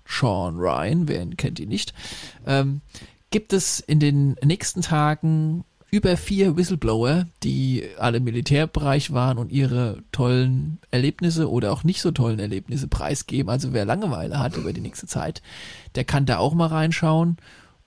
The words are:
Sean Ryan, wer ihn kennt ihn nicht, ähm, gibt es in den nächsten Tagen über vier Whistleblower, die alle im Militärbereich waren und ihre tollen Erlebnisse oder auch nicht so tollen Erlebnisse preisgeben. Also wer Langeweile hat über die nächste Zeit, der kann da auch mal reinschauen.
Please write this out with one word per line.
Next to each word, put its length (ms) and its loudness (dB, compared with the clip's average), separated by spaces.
Sean 500 0
Ryan, 500 0
wer 140 -2
ihn 160 -8
kennt 220 -4
ihn 100 -8
nicht, 240 -4
ähm, 340 0
gibt 240 -2
es 260 0
in 200 2
den 440 4
nächsten 380 2
Tagen 840 0
über 220 4
vier 400 2
Whistleblower, 680 2
die 400 0
alle 180 2
im 60 0
Militärbereich 880 0
waren 260 2
und 140 -4
ihre 500 0
tollen 680 2
Erlebnisse 600 0
oder 220 0
auch 100 -6
nicht 180 2
so 100 2
tollen 280 2
Erlebnisse 480 -4
preisgeben. 600 -2
Also 240 -2
wer 100 0
Langeweile 560 -2
hat 160 -2
über 160 -6
die 100 -6
nächste 240 -12
Zeit, 360 -6
der 100 -2
kann 200 0
da 120 2
auch 160 2
mal 140 2
reinschauen. 680 2